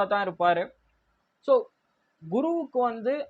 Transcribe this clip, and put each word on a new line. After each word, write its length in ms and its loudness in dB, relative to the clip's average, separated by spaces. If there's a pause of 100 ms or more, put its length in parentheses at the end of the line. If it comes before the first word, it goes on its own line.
(140)
தான் 120 0
இருப்பாரு. 380 2 (840)
So 60 6 (680)
குருவுக்கு 580 -2 (100)
வந்து 240 -4 (160)